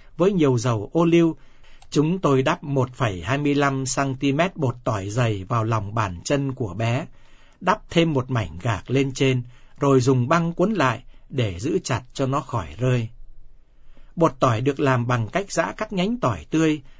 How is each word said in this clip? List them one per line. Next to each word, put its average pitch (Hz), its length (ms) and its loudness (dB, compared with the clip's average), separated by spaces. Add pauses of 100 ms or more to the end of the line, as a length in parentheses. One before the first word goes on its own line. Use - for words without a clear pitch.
(160)
với 185 160 4
nhiều 143 260 4
dầu 110 340 -2
ô 165 120 4
liu, 165 320 4 (540)
chúng 156 280 2
tôi 139 240 2
đắp 156 220 -2
một 135 300 -2
phẩy 98 280 -4
hai 131 160 -2
mươi 143 160 2
lăm 139 320 0
xăng 135 280 -2
ti 135 180 0
mét 170 240 0
bột 131 180 0 (100)
tỏi 101 260 -4
dày 107 340 -2
vào 113 200 0
lòng 107 300 -2
bàn 95 300 -4
chân 139 280 -2
của 110 220 -6
bé, 120 320 -2 (540)
đắp - 300 -2
thêm 165 220 4
một 131 180 0
mảnh 92 320 -4
gạc 110 280 -2
lên 135 220 2
trên, 131 300 2 (380)
rồi 139 200 6
dùng 123 280 4
băng 165 240 2
quấn 185 200 0
lại 131 300 0 (260)
để 104 300 -4
giữ 165 260 -2
chặt 120 180 -2 (120)
cho 135 120 -2
nó 139 140 0
khỏi 87 260 -6 (120)
rơi. 123 300 0 (1080)
Bột 170 240 4
tỏi 117 200 2
được 135 200 0
làm 127 260 2
bằng 117 220 0
cách 196 240 -4
giã 180 240 0
các - 160 -6
nhánh 202 240 -2
tỏi 107 340 -2
tươi, 156 300 2 (200)